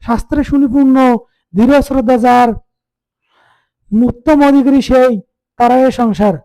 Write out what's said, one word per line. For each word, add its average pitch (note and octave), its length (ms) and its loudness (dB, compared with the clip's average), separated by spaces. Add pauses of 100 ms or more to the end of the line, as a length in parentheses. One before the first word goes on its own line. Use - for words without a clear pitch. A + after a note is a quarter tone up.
"শাস্ত্রে B3 440 -6
সুনিপুণ্য, C4 720 0 (360)
দৃঢ় B3+ 260 2
শ্রদ্ধা B3+ 380 -2
যার, B3 300 2 (1600)
উত্তম D4 380 0
অধিকারী C#4 400 2
সেই, B3+ 380 0 (360)
তারাই B3+ 360 2
সংসার।" G#3 420 -2 (100)